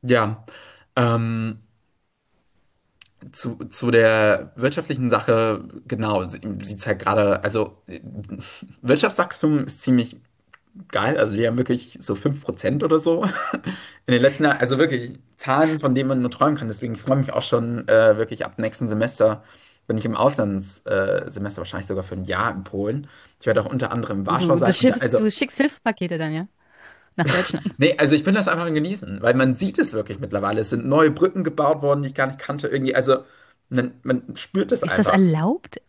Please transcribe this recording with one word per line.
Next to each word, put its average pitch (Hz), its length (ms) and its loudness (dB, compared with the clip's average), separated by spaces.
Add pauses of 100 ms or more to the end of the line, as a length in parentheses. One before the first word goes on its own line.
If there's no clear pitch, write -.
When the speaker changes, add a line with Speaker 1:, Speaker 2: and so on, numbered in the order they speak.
Speaker 1:
Ja, 113 420 0 (520)
ähm, 113 640 0 (1700)
zu, 113 240 -8 (140)
zu 120 200 -2
der 110 680 4
wirtschaftlichen 127 540 -2
Sache, 113 540 2 (240)
genau, 107 380 -2
sie, - 140 -12 (220)
sie 101 140 -10
zeigt 98 260 -4
gerade, 104 400 2
also, 107 440 -4
äh, 90 140 -16 (800)
Wirtschaftswachstum 151 840 0
ist - 180 -12
ziemlich 123 340 2 (720)
geil, 113 300 0
also 110 180 0
die 117 100 0
haben 117 120 0
wirklich 123 440 -4
so - 140 -4
fünf 143 260 -4
Prozent - 420 -4
oder 160 140 4
so 165 260 0
<laughs> - 840 -8
in 123 80 2
den 120 80 4
letzten 139 220 4
Jahren, 143 160 4
also 127 180 2
wirklich 131 400 0 (180)
Zahlen, 151 440 2
von 135 140 2
denen 131 140 0
man 131 140 0
nur 123 80 0
träumen 147 260 2
kann, 120 120 -6
deswegen 113 260 -6
ich 107 80 -14
freue 135 160 2
mich 139 140 0
auch - 100 0
schon, 120 460 -2
äh, 110 300 6
wirklich 110 280 -4
ab - 120 -12
nächsten 113 300 -4
Semester 107 540 0 (440)
bin 110 120 -2
ich 107 80 -6
im 117 100 -2
Auslands-, 101 680 -2
äh, 95 440 -2
Semester 101 300 -10
wahrscheinlich 95 280 -10
sogar 95 160 -4
für 95 120 -10
ein 95 80 -8
Jahr 95 300 -2
in 95 100 -10
Polen. 107 440 -6 (320)
Ich - 60 -6
werde 110 160 2
auch 110 80 -4
unter 123 220 -4
anderem 110 280 -4
in 95 60 -4
Warschau 131 300 2
Speaker 2:
Du, 175 40 2
du 190 120 4
Speaker 1:
sein. - 20 4
Speaker 2:
schiffst, 254 280 2
Speaker 1:
Also - 160 2
Speaker 2:
du 214 120 4
schickst - 280 -4
Hilfspakete 214 600 -2
dann, 156 140 -4
ja? 170 160 -4 (680)
Nach 151 120 2
Deutschland. 180 400 0
Speaker 1:
<laughs> - 100 -10
Nee, 151 200 4
also 147 160 4
ich 151 100 2
bin 190 100 2
das 196 140 0
einfach 170 180 -2
am 160 80 -2
Genießen, 175 480 -4
weil 120 120 4
man 131 200 4
sieht - 240 -2
es - 140 0
wirklich 104 260 -6
mittlerweile. 101 420 -2
Es 107 100 -4
sind 123 160 -4
neue 151 240 6
Brücken 185 340 0
gebaut 151 380 0
worden, 143 200 2
die 135 60 -6
ich 139 60 -12
gar 135 120 0
nicht 127 120 -8
kannte - 300 -6
irgendwie. 131 260 -2
Also 131 300 4 (440)
man, 123 240 -2 (100)
man 127 340 -4
spürt - 360 -2
es - 100 0
Speaker 2:
Ist 175 120 -2
Speaker 1:
einfach. 190 40 2
Speaker 2:
das 208 120 4
erlaubt? 190 800 2